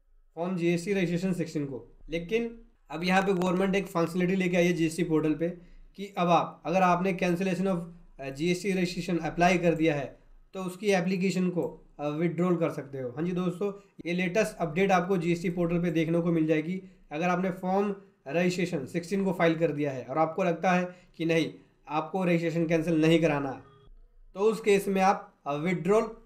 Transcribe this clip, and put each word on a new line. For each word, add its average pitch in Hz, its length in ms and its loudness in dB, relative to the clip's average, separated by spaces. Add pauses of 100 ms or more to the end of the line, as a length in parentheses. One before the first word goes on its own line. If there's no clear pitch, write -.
(340)
Form 180 220 -4
जीएसटी 170 360 0
registration 180 400 0
सिक्सटीन 160 340 -4
को। 131 300 -12 (140)
लेकिन 220 500 -4 (300)
अब 160 140 -8
यहाँ 185 180 4
पे 196 100 2
government 180 420 2
एक - 120 0
funcility 175 500 0
लेके 185 200 0
आई 175 100 6
है 175 60 4
जीएसटी 160 320 0
portal 156 300 2
पे 160 140 -2 (480)
कि 196 220 -12
अब 175 100 2
आप, 160 380 2
अगर 180 160 2
आपने 180 320 2
cancellation 180 520 0
of, 180 140 0 (400)
अ, 139 100 -8
जीएसटी 175 420 -2
registration 175 460 -2
apply 170 400 2
कर 170 160 2
दिया 156 200 2
है, 139 240 -6 (360)
तो 190 80 -8
उसकी 180 240 -8
application 185 640 2
को, 170 380 -4 (120)
अ, 147 100 -4
विथड्रॉल 170 480 0
कर 160 140 0
सकते 135 280 -8
हो। 127 120 -6
हाँ 143 140 -6
जी 180 80 -2
दोस्तों, 185 600 -4 (140)
ये 165 60 -2
latest 180 440 0
update 185 340 0
आपको 185 260 2
जीएसटी 170 340 0
portal 170 320 0
पे 175 80 0
देखने 165 300 2
को 170 120 0
मिल 160 140 2
जाएगी। 160 360 0 (300)
अगर 165 160 -2
आपने 180 220 0
form 196 440 -2 (340)
registration 170 580 0
sixteen 196 380 -4
को 190 80 0
file 165 260 2
कर 165 140 2
दिया 143 180 -2
है 127 140 -8
और 131 140 -4
आपको 160 260 0
लगता 175 280 2
है 180 220 0 (220)
कि 165 80 -4
नहीं, 160 300 2 (340)
आपको 156 360 -2
registration 170 420 0
cancel 160 340 2
नहीं 160 200 6
कराना, 143 420 0 (720)
तो 185 60 -8
उस 214 200 2
केस 196 280 2
में 196 140 2
आप, 196 320 0 (120)
अ, 143 80 -2
विथड्रॉल 170 480 2 (240)